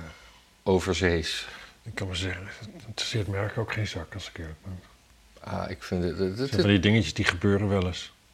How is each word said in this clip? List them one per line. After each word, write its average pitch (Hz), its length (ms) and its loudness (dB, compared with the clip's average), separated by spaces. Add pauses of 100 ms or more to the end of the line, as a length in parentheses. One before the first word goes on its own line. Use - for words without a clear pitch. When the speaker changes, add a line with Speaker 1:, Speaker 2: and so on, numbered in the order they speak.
(640)
Speaker 1:
overzees. 87 840 2 (360)
Speaker 2:
Ik 110 120 -12
kan 98 120 -4
maar 92 80 -6
zeggen, 92 280 -4 (160)
het - 100 -14 (180)
interesseert 104 400 -4
me 98 100 -2
eigenlijk 104 320 -4
ook - 60 -6
geen 107 120 -2
zak, 82 260 -10
als 92 160 -10
ik - 80 -14
eerlijk 80 260 -10
ben. 92 160 -12 (600)
Speaker 1:
Ah, 92 300 -6
ik - 140 -10
vind 90 200 0
het... 85 140 -2
het, 92 120 0
het, 95 100 -4
Speaker 2:
Het 139 100 -2
zijn 107 120 2
van 104 80 6
die 101 100 8
dingetjes 104 340 4
die 104 120 0
gebeuren 98 440 2
wel 95 160 4
eens. - 260 -6 (220)